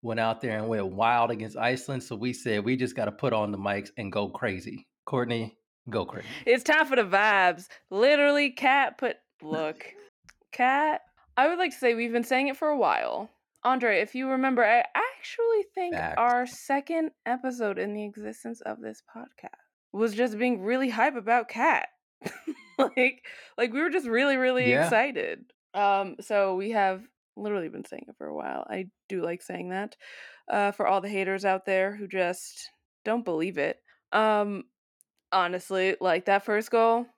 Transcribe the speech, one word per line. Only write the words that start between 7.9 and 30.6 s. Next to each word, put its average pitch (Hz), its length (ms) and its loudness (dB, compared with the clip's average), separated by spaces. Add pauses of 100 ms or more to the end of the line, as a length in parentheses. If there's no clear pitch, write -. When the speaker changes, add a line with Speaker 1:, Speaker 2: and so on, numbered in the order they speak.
Speaker 2:
Literally, 285 580 4
Kat 262 480 2
put, 247 200 -4 (260)
look, 156 420 -4 (320)
Speaker 1:
<laughs> - 340 -20
Speaker 2:
Kat, 277 500 2 (360)
I 262 100 6
would 339 120 0
like 359 140 2
to - 40 -16
say 240 160 2
we've 233 180 -2
been 233 120 0
saying 262 240 0
it 269 100 -4
for 302 120 0
a 294 100 0
while. 78 500 0 (340)
Andre, 240 360 2
if 214 160 -2
you 262 120 -4
remember, 262 380 2
I 233 180 6 (120)
actually 453 720 -2 (100)
think 349 180 -4
Speaker 1:
Facts. 160 240 -2
Speaker 2:
our 240 300 2
second 285 640 -4 (160)
episode 247 500 -4
in 202 160 -4
the 208 100 -6
existence 214 580 -12
of 220 200 -8
this 220 220 -12 (120)
podcast - 360 -18 (420)
was 208 220 0
just 226 200 0
being 226 280 0
really 254 260 0
hype 240 260 2
about 226 320 0
Kat. 254 420 0 (340)
<laughs> - 60 -8 (500)
Like, 254 480 2 (320)
like, 226 140 0
we 277 80 0
were 330 100 0
just 302 160 -2
really, 262 300 4
really 254 340 2
Speaker 1:
Yeah. 254 140 4
Speaker 2:
excited. 226 680 0 (220)
Um, 196 440 2
so 196 360 0
we 196 160 -4
have 196 320 0 (340)
literally 202 320 -4
been - 160 -14
saying - 220 -16
it - 100 -20
for 76 100 -12
a 76 80 -8
while. 65 340 -6
I 190 200 -8 (180)
do 185 160 -4
like 170 180 -4
saying 180 280 -10
that. 196 260 -6 (540)
Uh, 202 220 2